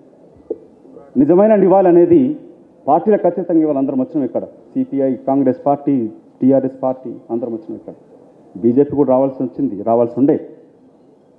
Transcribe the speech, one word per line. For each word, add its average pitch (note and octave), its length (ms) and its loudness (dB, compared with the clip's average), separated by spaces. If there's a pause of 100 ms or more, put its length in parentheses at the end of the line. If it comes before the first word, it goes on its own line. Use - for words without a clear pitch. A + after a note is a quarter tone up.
(1160)
నిజమైన F3+ 380 4
నివాళి F#3+ 340 4
అనేది E3 500 4 (500)
పార్టీలకు F3+ 380 2
అతీతంగా F3 340 0
ఇవాళ D3+ 180 0
అందరం C3+ 220 -2
వచ్చినాం C3 240 -4
ఇక్కడ. A2+ 200 -6
సిపిఐ, C3+ 680 -4
కాంగ్రెస్ C3 520 -2
పార్టీ, C#3 440 -2 (320)
టీఆర్ఎస్ C3 400 2
పార్టీ B2+ 320 -6 (160)
అందరం A#2 220 -6
వచ్చినాం A2 240 -12
ఇక్కడ. - 180 -18 (680)
బీజేపీ C3+ 340 2
కూడా C3+ 140 2
రావాల్సి C3+ 320 0
వచ్చింది, B2 400 -6
రావాల్సి A#2 360 0
ఉండే. D3 300 0 (920)